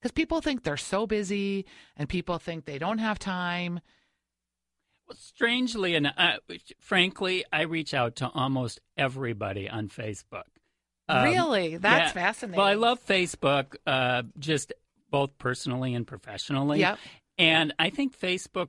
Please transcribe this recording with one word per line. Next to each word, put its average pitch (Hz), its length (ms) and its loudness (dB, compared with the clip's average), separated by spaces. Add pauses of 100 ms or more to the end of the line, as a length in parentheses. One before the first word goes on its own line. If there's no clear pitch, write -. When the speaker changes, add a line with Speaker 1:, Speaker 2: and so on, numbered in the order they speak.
Speaker 1:
'cause 247 100 -2
people 320 300 0
think 277 220 -2
they're 147 120 -2
so 202 300 -2
busy 196 580 -2 (320)
and 143 140 -6
people 175 280 -4
think 165 280 -10
they 143 120 -10
don't 196 200 -2
have 220 200 -2
time. 175 640 -4 (1300)
Speaker 2:
Well, - 100 -20
strangely, 233 800 0
and, 147 220 4
uh, 170 200 4 (420)
frankly, 185 720 0
I 156 120 0
reach 160 320 -4
out 120 220 0
to 127 120 -4
almost 131 520 -2 (160)
everybody 117 720 -4
on 107 200 -6
Facebook. 104 560 -12 (640)
Um, - 160 4
Speaker 1:
Really? 277 540 2
That's 180 300 4
Speaker 2:
yeah. 143 40 -2
Speaker 1:
fascinating. 190 460 -2
Speaker 2:
Well, 196 80 6
I 196 80 6
love 233 300 2
Facebook, 147 720 2 (100)
uh, 127 380 2 (140)
just 147 360 -2 (360)
both 139 280 0
personally 127 560 -2
and 120 120 -2
professionally. 139 720 -2
Speaker 1:
Yep. 104 180 2 (400)
Speaker 2:
And 160 400 6
I 165 100 2
think 269 300 -2
Facebook 180 500 -4